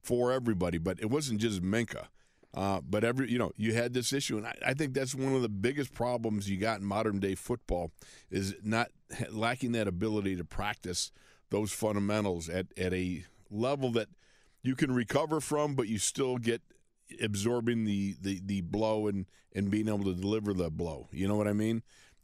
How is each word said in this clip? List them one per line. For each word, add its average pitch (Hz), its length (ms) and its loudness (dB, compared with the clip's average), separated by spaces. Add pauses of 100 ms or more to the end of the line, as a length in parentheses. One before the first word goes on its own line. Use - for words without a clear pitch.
for 123 280 2
everybody. 104 460 2
But 87 240 -2
it 107 80 -2
wasn't 131 320 0
just 104 220 2
Minkah. 107 460 0 (460)
Uh, 98 280 0
but 92 200 0
every, 120 300 2
you 123 60 2
know, 107 180 0
you 110 160 0
had 120 220 0
this 123 180 0
issue, 139 240 -2
and 107 100 -4
I, 120 80 -6 (120)
I 131 80 2
think 143 180 0
that's 135 220 0
one 135 200 0
of 131 60 4
the 117 80 2
biggest 123 460 -2
problems 113 560 0
you 95 80 0
got 107 220 0
in 98 40 -6
modern 101 340 2
day 98 160 0
football 87 580 -4 (380)
is 98 320 -2
not 113 280 0 (400)
lacking 117 420 0
that 113 160 2
ability 98 480 0
to 87 80 -4
practice - 680 -6 (360)
those 104 240 0
fundamentals 101 760 0
at, 92 160 -2 (100)
at 90 160 0
a 92 320 -2 (260)
level 127 420 0
that 113 160 2 (540)
you 131 140 0
can 139 160 2
recover 147 480 2
from, 147 340 0
but 123 140 0
you 110 80 0
still 127 400 0
get 117 240 0 (600)
absorbing 113 640 2
the, 101 360 0
the, 98 240 -2
the 98 160 0
blow 107 460 0
and, 98 200 -2 (280)
and 98 160 0
being 107 180 2
able 101 160 0
to 95 100 0
deliver 104 380 0
the 87 180 0
blow. 80 400 -6
You 92 180 -2
know 104 80 2
what 104 120 4
I 104 40 2
mean? 113 300 0 (420)